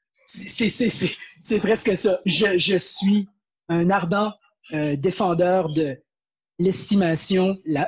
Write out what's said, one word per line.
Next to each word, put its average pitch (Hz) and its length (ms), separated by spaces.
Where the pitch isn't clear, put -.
c'est, - 240
c'est, 220 220
c'est, 233 180
c'est, - 260
c'est 208 200
presque 208 360
ça. 185 300
Je, 190 320
je 180 220
suis 196 480
un 170 220
ardent, 202 420
euh, 151 220
défendeur 180 760
de 147 300
l'estimation 185 1080
la, 156 220